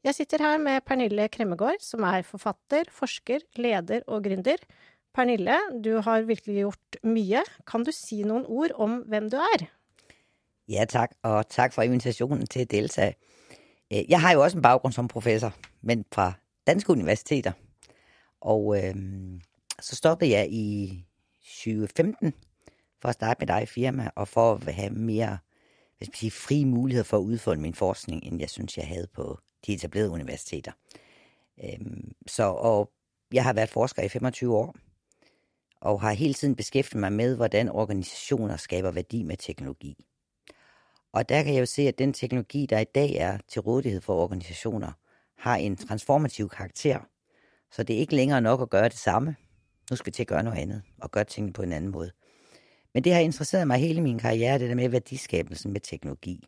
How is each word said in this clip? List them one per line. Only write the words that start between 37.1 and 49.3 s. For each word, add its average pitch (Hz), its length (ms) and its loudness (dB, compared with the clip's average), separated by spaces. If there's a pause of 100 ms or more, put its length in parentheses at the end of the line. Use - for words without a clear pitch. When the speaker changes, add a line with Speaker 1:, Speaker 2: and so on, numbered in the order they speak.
Speaker 2:
med, 117 240 0
hvordan 113 320 2
organisationer 104 880 -4
skaber 90 340 -4
værdi 90 320 -6
med 82 140 -6
teknologi. - 680 -14 (1080)
Og 110 160 0
der 151 140 4
kan 143 120 0
jeg 131 60 4
jo 123 60 2
se, - 160 -2
at 139 160 2
den 135 140 2
teknologi, 127 540 -4
der 110 120 2
i 110 60 2 (100)
dag 143 200 4
er 95 240 -2 (100)
til - 120 -6
rådighed 113 400 0
for 87 220 0
organisationer, 90 720 -6 (460)
har 123 180 0
en 95 200 -2
transformativ 120 720 -2
karakter. 123 500 -4 (720)
Så - 120 -6
det 113 140 -2
er 113 40 0
ikke 151 160 0
længere 135 240 4
nok 120 220 4
at 117 80 -6
gøre 104 180 4
det 123 100 -4
samme. 127 380 0 (540)